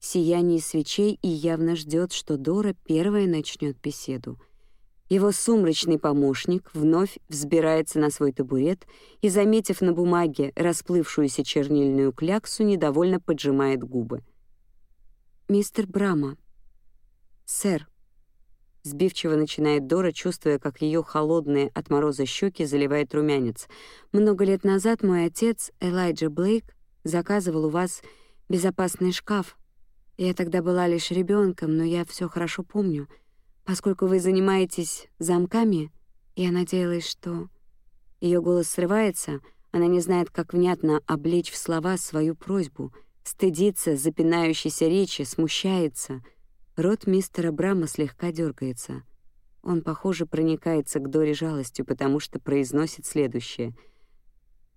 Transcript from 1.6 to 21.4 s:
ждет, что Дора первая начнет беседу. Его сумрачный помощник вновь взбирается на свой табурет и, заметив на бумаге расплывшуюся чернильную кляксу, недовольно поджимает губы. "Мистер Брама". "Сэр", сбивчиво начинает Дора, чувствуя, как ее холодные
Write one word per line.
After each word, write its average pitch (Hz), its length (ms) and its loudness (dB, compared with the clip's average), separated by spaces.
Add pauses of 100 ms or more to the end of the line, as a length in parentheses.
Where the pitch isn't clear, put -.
ждет, 160 380 -2
что - 240 -4
Дора 185 380 0 (100)
первая 196 420 2
начнет 151 560 -2
беседу. 131 560 -8 (720)
Его 196 220 4
сумрачный 170 680 2
помощник 143 760 0
вновь 160 460 2 (100)
взбирается 156 720 2
на 151 120 4
свой 143 220 0
табурет 135 540 0 (340)
и, 208 80 4
заметив 202 540 2
на 185 100 4
бумаге 170 640 2
расплывшуюся 160 880 0
чернильную 139 680 2
кляксу, 196 520 -2
недовольно 180 560 2
поджимает 135 640 0
губы. 120 400 -6 (1200)
"Мистер 202 380 0
Брама". 170 520 -2 (1080)
"Сэр", 160 420 -4 (960)
сбивчиво 156 540 -2
начинает 151 500 0
Дора, 170 240 0
чувствуя, 156 480 -2
как - 220 -6
ее 156 220 0
холодные 151 720 0